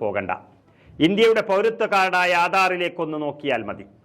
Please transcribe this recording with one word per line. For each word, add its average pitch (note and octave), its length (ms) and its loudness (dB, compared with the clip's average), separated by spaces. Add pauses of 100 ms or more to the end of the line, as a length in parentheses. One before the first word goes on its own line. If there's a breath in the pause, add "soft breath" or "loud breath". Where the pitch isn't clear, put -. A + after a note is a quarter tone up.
പോകണ്ട. G2 300 -2 (760 soft breath)
ഇന്ത്യയുടെ A3 420 2
പൗരത്വ A3 440 0
കാർഡായ F3+ 380 2 (120)
ആധാറിലേക്കൊന്ന് F3 800 0
നോക്കിയാൽ C#3+ 460 -4
മതി. G2 160 -10 (200)